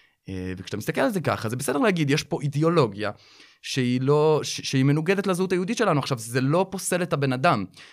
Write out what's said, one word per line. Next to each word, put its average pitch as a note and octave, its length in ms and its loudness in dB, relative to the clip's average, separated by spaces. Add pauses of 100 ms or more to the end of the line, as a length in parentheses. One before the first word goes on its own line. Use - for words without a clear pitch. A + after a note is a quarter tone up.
(300)
אה, F#2 280 -6
וכשאתה F#2 200 -8
מסתכל E3 240 -4
על C4 100 2
זה F#3+ 100 -2
ככה, A2+ 280 -2
זה A#2 60 -4
בסדר C#3 220 -4
להגיד, F3+ 320 2
יש D3 140 2
פה - 180 -6
אידיאולוגיה C#3 720 0 (500)
שהיא B2+ 400 0
לא, D3+ 420 4
ש-, - 180 -8
שהיא C3 220 0
מנוגדת D#3+ 440 2
לזהות F#3 240 0
היהודית F#3 260 -2
שלנו. F#3 220 2
עכשיו, B2+ 200 -2
זה A#2 220 -4
לא E3 300 2
פוסל F3+ 320 -2
את E3 100 -2
הבן C#3 200 0
אדם. C3 320 2 (280)